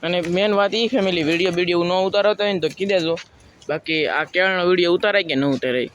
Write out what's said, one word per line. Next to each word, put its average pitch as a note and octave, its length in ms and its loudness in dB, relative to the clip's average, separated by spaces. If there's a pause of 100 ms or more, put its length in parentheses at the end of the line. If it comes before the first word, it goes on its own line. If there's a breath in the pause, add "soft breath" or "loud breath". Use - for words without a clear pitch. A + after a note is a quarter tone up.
અને F3 160 -2 (180)
મેન G#3 220 2
વાત G3+ 160 2
એ A3+ 140 0
ફેમિલી, F#3+ 400 0
વીડિયો, E3+ 300 0
વીડિયો F3 260 0
ન F3 80 0 (160)
ઉતારતો G3+ 340 0
હોય G3+ 120 0
ને F3+ 100 -2
તો D#3+ 120 0
કહી G3 180 -4
દેજો. E3 200 0 (540)
બાકી D#3 340 -2 (140)
આ D3+ 160 0
કેળાનો F#3 360 0
વીડિયો F3+ 280 2
ઉતારાય G3+ 320 0
કે D3 80 -2
ન C3+ 80 0
ઉતારાય? B2+ 500 -2